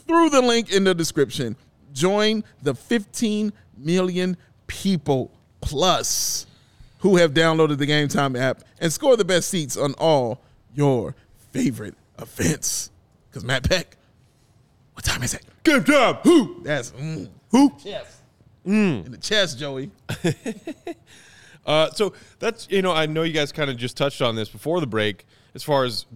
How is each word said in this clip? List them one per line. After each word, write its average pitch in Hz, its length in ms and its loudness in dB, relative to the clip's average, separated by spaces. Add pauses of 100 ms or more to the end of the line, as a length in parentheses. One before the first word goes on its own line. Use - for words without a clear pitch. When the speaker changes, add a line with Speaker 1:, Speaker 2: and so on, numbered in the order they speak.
Speaker 1:
through 330 240 4
the 269 120 4
link 233 300 2
in 196 120 4
the 185 100 4
description. 147 600 -2 (360)
Join 208 500 0 (200)
the 131 120 -2
fifteen 214 800 -2 (240)
million 180 600 -2 (300)
people 147 640 -2 (300)
plus - 840 -2 (520)
who 190 180 4
have 170 180 4
downloaded 160 440 4
the 143 80 -2
Game 147 220 2
Time 139 280 0
app 127 260 -2 (180)
and 165 120 0
score 262 240 4
the 208 80 2
best 180 240 0
seats 156 280 -4
on 139 180 -2
all 135 460 0 (340)
your 131 400 0 (380)
favorite 110 420 -4 (240)
events. - 720 -4 (400)
'Cause - 140 -14
Matt 131 240 -2
Peck, - 280 -2 (1000)
what - 100 -10
time - 200 -2
is - 100 -4
it? - 100 -16 (200)
Speaker 2:
Game 285 200 4
time. 240 380 4
Who? 294 400 4
Speaker 1:
That's, 139 300 -6
mm. 156 360 -10 (220)
Speaker 2:
Who? 269 220 6 (100)
Speaker 1:
Chest. 180 360 -14 (460)
Speaker 2:
Mm. 180 420 0
Speaker 1:
In 131 60 -16
the 107 60 -18
chest, 190 400 -2
Joey. 139 320 -10 (320)
Speaker 2:
<laughs> 208 420 -6 (1000)
Uh, 156 260 2
so 196 200 -2 (280)
that's, 220 300 -6
you 196 120 0
know, 185 100 0
I 156 140 0
know 156 160 -2
you 165 100 -2
guys 151 180 -2
kinda 143 240 -4
just 120 220 -10
touched 139 240 -4
on 117 160 0
this 110 140 -6
before 160 300 -4
the 156 60 -4
break. 107 380 -2 (300)
As - 80 -14
far 139 220 0
as 117 200 -6 (120)